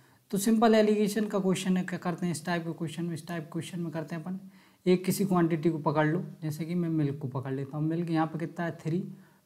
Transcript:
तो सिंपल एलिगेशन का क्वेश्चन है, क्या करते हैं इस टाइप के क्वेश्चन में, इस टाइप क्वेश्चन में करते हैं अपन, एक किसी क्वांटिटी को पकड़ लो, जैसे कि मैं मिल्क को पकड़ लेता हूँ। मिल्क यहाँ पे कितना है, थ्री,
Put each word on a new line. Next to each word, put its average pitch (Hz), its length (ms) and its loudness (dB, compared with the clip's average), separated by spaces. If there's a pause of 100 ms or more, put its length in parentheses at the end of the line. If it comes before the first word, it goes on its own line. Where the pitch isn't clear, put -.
(300)
तो 202 80 0
सिंपल 220 360 6
एलिगेशन 214 520 4
का 202 120 -2
क्वेश्चन 185 380 2
है, 180 80 0
क्या 180 140 -6
करते 175 280 -4
हैं 175 60 0
इस 151 140 -6
टाइप 170 200 -2
के 165 60 -6
क्वेश्चन 160 320 -6
में, 170 100 -4
इस 156 120 -10
टाइप 165 260 -8
क्वेश्चन 170 280 -8
में 165 120 -4
करते 160 220 -6
हैं 160 80 -8
अपन, 185 160 -8 (480)
एक 185 180 4
किसी 190 200 0
क्वांटिटी 170 460 4
को 156 100 -2
पकड़ 151 260 2
लो, 156 160 0 (200)
जैसे 156 220 -4
कि 165 100 -4
मैं 175 160 0
मिल्क 151 280 0
को 135 120 -6
पकड़ 135 220 -6
लेता 139 260 -6
हूँ। 151 80 0
मिल्क 165 240 -2
यहाँ 160 160 2
पे 160 120 -8
कितना 165 280 -6
है, 160 140 -6
थ्री, 160 200 -2 (460)